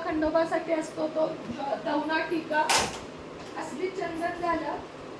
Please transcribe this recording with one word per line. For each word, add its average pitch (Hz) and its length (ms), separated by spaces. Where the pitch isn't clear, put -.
खंडोबासाठी 330 680
असतो 311 340
तो 311 200
ज-, - 580
दवना 302 340
टीका. 320 420
असली 330 320
चंदन 339 520
झालं. 320 340